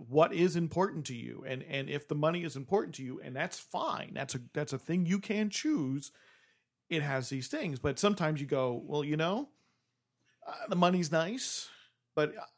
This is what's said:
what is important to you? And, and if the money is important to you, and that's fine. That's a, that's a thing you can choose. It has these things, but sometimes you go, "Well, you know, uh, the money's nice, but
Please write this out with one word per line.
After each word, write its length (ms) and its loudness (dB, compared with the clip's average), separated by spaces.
what 240 6
is 240 4
important 480 0
to 100 -8
you? 320 -10
And, 220 -4
and 200 -2
if 200 -4
the 60 0
money 280 2
is 140 -6
important 380 0
to 80 -10
you, 200 -8
and 100 -10
that's 240 -4
fine. 560 -4
That's 220 -4
a, 60 -6
that's 220 -4
a 40 -2
thing 280 0
you 140 2
can 300 0
choose. 640 0
It 120 0
has 280 0
these 180 -4
things, 320 -4
but 180 0
sometimes 440 4
you 60 -4
go, 380 2
"Well, 200 -2
you 100 0
know, 320 2
uh, 60 -10
the 80 -2
money's 360 4
nice, 580 -2
but 180 2